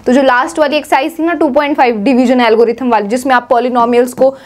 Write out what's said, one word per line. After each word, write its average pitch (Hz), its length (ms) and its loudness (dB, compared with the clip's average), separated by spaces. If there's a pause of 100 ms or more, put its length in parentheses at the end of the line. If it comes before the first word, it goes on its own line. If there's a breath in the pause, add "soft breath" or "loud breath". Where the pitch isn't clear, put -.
तो 247 80 2
जो 285 80 4
लास्ट 269 380 0
वाली 302 180 0
एक्सरसाइज 285 420 -2
थी 311 40 -4
ना 339 100 -2
टू 311 160 0
पॉइंट 294 280 0
फ़ाइव, 247 180 2
डिवीजन 247 460 2
एल्गोरिथम 233 500 0
वाली, 208 160 0
जिसमें 254 280 -2
आप 240 140 -2
पॉलिनोमियल्स 240 640 0
को 269 220 0 (100)